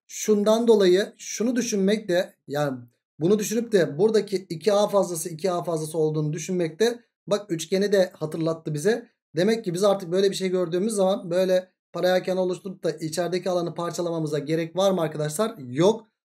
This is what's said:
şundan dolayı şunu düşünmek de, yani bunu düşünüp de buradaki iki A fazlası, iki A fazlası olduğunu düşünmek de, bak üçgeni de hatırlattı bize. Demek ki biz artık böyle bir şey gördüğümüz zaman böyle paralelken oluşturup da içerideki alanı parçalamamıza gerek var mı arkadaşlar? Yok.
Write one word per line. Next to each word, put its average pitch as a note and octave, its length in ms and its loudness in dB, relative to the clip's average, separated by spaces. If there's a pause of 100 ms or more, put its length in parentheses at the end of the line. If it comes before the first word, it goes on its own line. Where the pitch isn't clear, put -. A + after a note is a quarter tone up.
şundan G#3+ 600 2
dolayı G3+ 500 6
şunu - 380 -4
düşünmek G#3+ 540 0
de, F3+ 240 0 (140)
yani C#3 300 -2 (420)
bunu F#3+ 200 2
düşünüp A3+ 320 -4
de D3+ 280 2
buradaki G3 380 2
iki F#3 360 -2
A G3+ 140 4
fazlası, F3+ 420 0
iki F3 220 -4
A F3 120 -2
fazlası D#3+ 340 -4
olduğunu D#3 360 0
düşünmek F3 460 -4
de, A#3+ 200 2 (280)
bak G3+ 240 -2
üçgeni F#3+ 400 -2
de G3 220 4
hatırlattı D#3+ 600 -4
bize. G3 360 -2 (260)
Demek A3 300 2
ki F3+ 80 -4
biz F3 100 0
artık G3 280 0
böyle G3 200 2
bir G3 40 -8
şey F#3 140 -4
gördüğümüz F3+ 440 -2
zaman F#3+ 380 0
böyle F#3 400 0 (220)
paralelken F#3 440 0
oluşturup F#3 460 -4
da E3+ 80 0
içerideki E3+ 580 -4
alanı E3+ 240 -2
parçalamamıza E3 640 -4
gerek D#3+ 360 -2
var F#3+ 160 4
mı F3+ 100 0
arkadaşlar? D3+ 560 -2
Yok. D#3 500 2 (300)